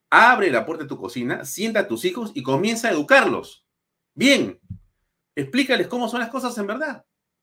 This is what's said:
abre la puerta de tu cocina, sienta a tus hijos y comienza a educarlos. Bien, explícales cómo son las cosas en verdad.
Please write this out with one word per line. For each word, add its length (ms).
abre 400
la 160
puerta 180
de 40
tu 100
cocina, 460
sienta 380
a 80
tus 160
hijos 300
y 80
comienza 440
a 40
educarlos. 760
Bien, 480
explícales 520
cómo 200
son 140
las 80
cosas 280
en 100
verdad. 380